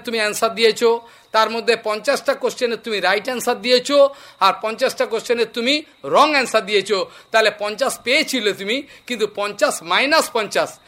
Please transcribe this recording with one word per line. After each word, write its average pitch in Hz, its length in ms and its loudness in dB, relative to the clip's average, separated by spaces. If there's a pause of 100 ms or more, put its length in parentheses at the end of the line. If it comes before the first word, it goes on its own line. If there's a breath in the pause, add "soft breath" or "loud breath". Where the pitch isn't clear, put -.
তুমি 233 140 -4
অ্যান্সার 208 360 -2
দিয়েছো, 226 460 2 (320 loud breath)
তার 220 180 4
মধ্যে 226 260 0
পঞ্চাশটা 226 580 -2
কোশ্চেনের 233 440 -4
তুমি 208 220 -6
রাইট 196 240 2
অ্যান্সার 240 380 -4
দিয়েছো, 277 520 4 (260 loud breath)
আর 190 220 4
পঞ্চাশটা 226 440 -2
কোশ্চেনের 226 480 -2
তুমি 269 280 -2 (220 soft breath)
রং 220 260 4
অ্যান্সার 226 360 0
দিয়েছো, 196 440 0 (200 loud breath)
তাহলে 220 280 4
পঞ্চাশ 214 460 -4
পেয়েছিলে 254 480 0
তুমি, 202 300 -6 (240 loud breath)
কিন্তু 214 280 -2
পঞ্চাশ 202 480 -4
মাইনাস 247 500 0
পঞ্চাশ, 190 560 -4